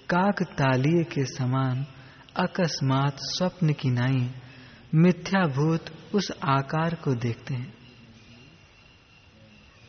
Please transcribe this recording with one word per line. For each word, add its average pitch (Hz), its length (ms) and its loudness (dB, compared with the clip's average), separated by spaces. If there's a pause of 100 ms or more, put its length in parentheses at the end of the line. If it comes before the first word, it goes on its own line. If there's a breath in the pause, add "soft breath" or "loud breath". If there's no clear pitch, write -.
(100)
काकतालीय 170 920 2
के 143 220 -2
समान 131 600 -2 (500 loud breath)
अकस्मात 143 840 0
स्वप्न 180 520 0
की 139 180 -2
नाई 123 380 2 (640 loud breath)
मिथ्याभूत 165 960 2 (240)
उस 196 160 0 (180)
आकार 156 460 0
को 147 200 -2
देखते 120 400 -4
हैं। 131 180 -8 (2250)